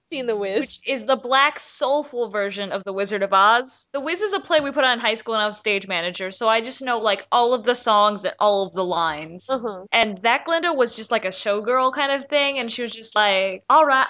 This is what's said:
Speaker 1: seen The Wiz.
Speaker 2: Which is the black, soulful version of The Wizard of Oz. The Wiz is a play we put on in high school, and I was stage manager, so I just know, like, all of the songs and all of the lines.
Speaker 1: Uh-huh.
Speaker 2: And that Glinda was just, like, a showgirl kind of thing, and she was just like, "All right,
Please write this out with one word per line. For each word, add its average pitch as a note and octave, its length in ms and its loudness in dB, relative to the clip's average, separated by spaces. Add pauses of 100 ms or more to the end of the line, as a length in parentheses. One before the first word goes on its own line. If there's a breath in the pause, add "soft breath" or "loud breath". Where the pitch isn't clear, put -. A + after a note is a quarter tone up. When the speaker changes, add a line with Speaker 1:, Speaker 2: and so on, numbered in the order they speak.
(120)
Speaker 1:
seen C4 160 -4
The A3 80 -2
Wiz. G3+ 240 -2
Speaker 2:
Which - 280 -8
is A#3+ 180 -4
the C4 100 2
black, C4+ 440 2
soulful C4+ 680 -4
version G3 420 -4
of G3 120 -6
The G3 100 -8
Wizard G3 300 -2
of G3 100 -2
Oz. A3+ 580 2
The C#4+ 100 -6
Wiz E4+ 200 -4
is G4+ 120 -2
a G4 60 -2
play D#4+ 200 2
we C#4 120 -2
put C#4 120 0
on B3+ 100 4
in A#3 60 -2
high A3+ 160 0
school, A3+ 180 -8
and G#3+ 80 0
I G#3 60 2
was G#3 100 -6
stage G3 300 -2
manager, F3+ 420 -4
so A3 180 -2
I A3+ 140 4
just C4 220 -10
know, B3 160 -2
like, A3 320 0
all A#3+ 240 4
of G#3+ 80 -6
the A#3+ 100 2
songs G#3 500 2
and - 160 -4
all G3+ 280 2
of E3+ 60 -14
the F#3 100 -2
lines. E3 680 -4
Speaker 1:
Uh-huh. G#3+ 420 -4
Speaker 2:
And A3 300 0
that A#3+ 240 2
Glinda E4 260 0
was B3 240 0
just, A3 140 -12
like, A3 160 0
a F#3 40 -2
showgirl A3+ 600 0
kind C#4 200 -2
of C#4 180 -4
thing, C#4 300 0
and A#3 120 -6
she B3 120 -6
was A3 100 -8
just - 220 -12
like, F#3+ 520 2
"All D#4 160 8
right, C4+ 260 4